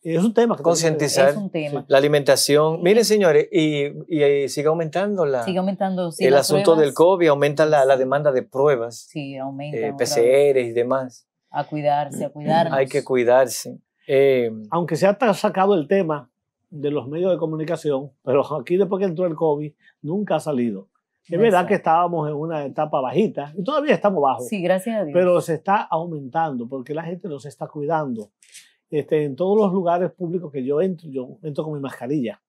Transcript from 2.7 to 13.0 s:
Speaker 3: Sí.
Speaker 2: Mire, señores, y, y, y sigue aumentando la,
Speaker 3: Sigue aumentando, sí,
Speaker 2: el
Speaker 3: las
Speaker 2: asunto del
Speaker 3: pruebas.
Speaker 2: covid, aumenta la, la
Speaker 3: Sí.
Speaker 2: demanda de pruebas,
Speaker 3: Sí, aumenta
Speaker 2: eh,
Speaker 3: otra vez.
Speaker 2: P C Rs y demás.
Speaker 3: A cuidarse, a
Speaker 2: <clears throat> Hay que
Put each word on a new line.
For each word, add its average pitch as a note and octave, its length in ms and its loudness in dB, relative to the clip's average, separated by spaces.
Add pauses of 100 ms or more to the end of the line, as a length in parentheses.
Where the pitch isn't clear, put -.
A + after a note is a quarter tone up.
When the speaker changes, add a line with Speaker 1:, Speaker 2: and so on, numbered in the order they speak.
Speaker 3:
Sí. E3+ 60 -6
Speaker 2:
Mire, A3 200 6
señores, F#3 480 4
y, D3+ 340 2 (220)
y, D3+ 160 0
y C#3+ 260 2
sigue C#3+ 180 -2
aumentando E3+ 580 0
la, C3 180 0
Speaker 3:
Sigue F#3 160 -2
aumentando, F#3 520 -2
sí, E3 140 -4
Speaker 2:
el C3 80 6
Speaker 3:
las C#3 160 6
Speaker 2:
asunto D3+ 220 4
del D3+ 220 4
Speaker 3:
pruebas. - 20 -12
Speaker 2:
covid, F3 320 4
aumenta D3 380 2
la, D3 200 4
la C3+ 80 4
Speaker 3:
Sí. B2+ 60 2
Speaker 2:
demanda C#3 320 0
de B2+ 120 0
pruebas, B2+ 680 -2
Speaker 3:
Sí, C#3 280 -10
aumenta C#3 400 -10
Speaker 2:
eh, A2 160 -4
Speaker 3:
otra D3+ 120 -2
vez. D3 100 -4
Speaker 2:
P A#2+ 60 2
C C#3 320 4
Rs B2 160 2
y - 40 -8
demás. B2+ 540 -4 (240)
Speaker 3:
A C#3+ 140 -6
cuidarse, D3 600 -2
a C#3+ 80 -8
Speaker 2:
<clears throat> D#3 420 0
Hay C3+ 120 2
que C3+ 160 -2